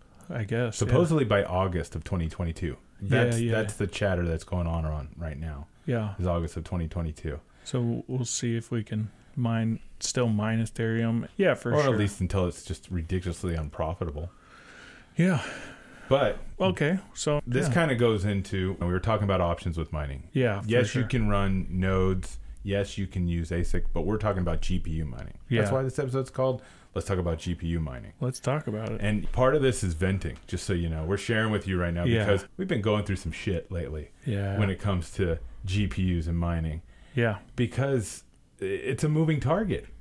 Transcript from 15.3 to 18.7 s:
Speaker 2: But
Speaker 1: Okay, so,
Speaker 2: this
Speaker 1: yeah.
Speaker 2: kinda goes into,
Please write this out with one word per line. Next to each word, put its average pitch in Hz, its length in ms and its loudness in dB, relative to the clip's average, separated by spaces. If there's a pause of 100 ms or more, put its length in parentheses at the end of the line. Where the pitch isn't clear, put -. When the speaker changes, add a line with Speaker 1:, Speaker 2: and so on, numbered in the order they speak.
Speaker 2:
But 131 300 4 (220)
Speaker 1:
Okay, 185 380 2 (160)
so, 147 320 0
Speaker 2:
this 127 220 2
Speaker 1:
yeah. 120 60 2
Speaker 2:
kinda 160 200 4
goes 113 300 4
into, 98 560 0